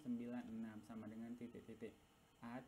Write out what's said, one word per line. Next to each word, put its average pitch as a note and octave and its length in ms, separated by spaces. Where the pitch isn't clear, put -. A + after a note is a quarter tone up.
sembilan A#2+ 480
enam A2 320
sama A2 240
dengan A2+ 240
titik-titik. A#2 640
A A#2+ 240